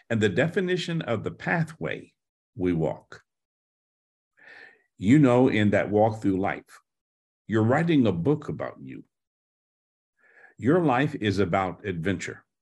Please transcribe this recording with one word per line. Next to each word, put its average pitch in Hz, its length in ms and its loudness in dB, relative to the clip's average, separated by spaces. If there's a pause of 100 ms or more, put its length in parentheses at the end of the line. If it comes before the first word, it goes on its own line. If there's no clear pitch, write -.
(100)
and 113 100 -2
the 107 80 4
definition 170 720 -2
of 117 200 -4
the 175 80 -8
pathway 160 840 -6 (440)
we 90 160 -2
walk. - 500 -6 (1800)
You 120 220 4
know, 127 260 6
in 104 240 2
that 92 200 0
walk 110 300 2
through 95 200 0
life, 90 240 -4 (840)
you're 110 120 2
writing 143 440 2
a 98 60 2
book 135 380 -2
about 69 280 -10
you. 64 260 -16 (1500)
Your 165 260 2
life 139 340 2
is 101 200 0
about 95 480 -2
adventure. 90 580 -6 (180)